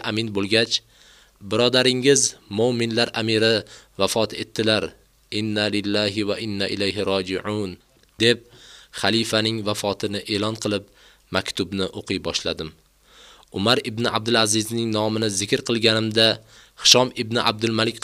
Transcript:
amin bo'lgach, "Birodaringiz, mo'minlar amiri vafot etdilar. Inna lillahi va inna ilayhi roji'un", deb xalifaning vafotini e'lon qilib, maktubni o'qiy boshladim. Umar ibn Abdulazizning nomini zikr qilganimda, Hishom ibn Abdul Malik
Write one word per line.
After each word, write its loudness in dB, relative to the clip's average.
amin -2
bo'lgach, 2
"Birodaringiz, 4
mo'minlar 0
amiri 2
vafot 2
etdilar. 0
Inna 0
lillahi 0
va 0
inna -4
ilayhi -2
roji'un", -2
deb 4
xalifaning 0
vafotini -4
e'lon -2
qilib, -2
maktubni -4
o'qiy -4
boshladim. -6
Umar 2
ibn -4
Abdulazizning 0
nomini 0
zikr 0
qilganimda, 2
Hishom 6
ibn -4
Abdul 0
Malik 0